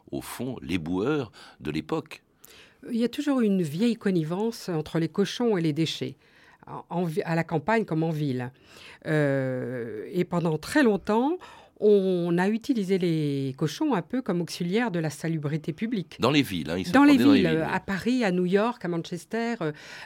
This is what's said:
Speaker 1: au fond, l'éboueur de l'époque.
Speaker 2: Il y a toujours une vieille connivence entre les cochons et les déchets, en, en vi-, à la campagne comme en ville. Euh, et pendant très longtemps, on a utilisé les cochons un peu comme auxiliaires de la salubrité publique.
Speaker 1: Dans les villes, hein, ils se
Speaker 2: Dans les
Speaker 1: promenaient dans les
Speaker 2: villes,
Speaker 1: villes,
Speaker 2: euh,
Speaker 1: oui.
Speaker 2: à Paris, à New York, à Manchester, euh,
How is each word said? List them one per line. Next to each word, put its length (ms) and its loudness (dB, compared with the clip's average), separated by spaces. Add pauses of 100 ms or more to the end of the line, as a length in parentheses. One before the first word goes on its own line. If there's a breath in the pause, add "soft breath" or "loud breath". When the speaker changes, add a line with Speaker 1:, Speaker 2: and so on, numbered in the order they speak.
Speaker 1:
au 120 -6
fond, 400 -8
l'éboueur 720 -2 (260 loud breath)
de 100 -6
l'époque. 540 -6 (640 loud breath)
Speaker 2:
Il 60 -4
y 80 2
a 60 0
toujours 320 0
une 200 4
vieille 360 0
connivence 720 -2
entre 300 -2
les 100 0
cochons 480 0
et 40 0
les 120 0
déchets, 420 -4 (500 soft breath)
en, 240 -14
en 140 -2
vi-, 200 -2
à 120 -2
la 80 2
campagne 400 0
comme 200 -2
en 60 0
ville. 440 -2 (520 loud breath)
Euh, 1080 -2
et 100 0
pendant 340 0
très 240 0
longtemps, 560 2 (440 loud breath)
on 560 4
a 100 2
utilisé 500 0
les 600 0
cochons 380 0
un 60 0
peu 200 -4
comme 180 -2
auxiliaires 520 -2
de 80 -2
la 100 -2
salubrité 640 -4
publique. 480 -6
Speaker 1:
Dans 100 4
les 100 6
villes, 300 -2
hein, 60 0
ils 100 -2
se 60 -2
Speaker 2:
Dans 100 8
les 120 8
Speaker 1:
promenaient 100 4
dans 80 10
les 80 6
Speaker 2:
villes, 80 4
Speaker 1:
villes, 80 2
Speaker 2:
euh, 80 0
Speaker 1:
oui. 100 -2
Speaker 2:
à 60 -2
Paris, 420 -2
à 80 2
New 140 2
York, 400 0
à 20 -4
Manchester, 720 -4
euh, 140 -4 (320 loud breath)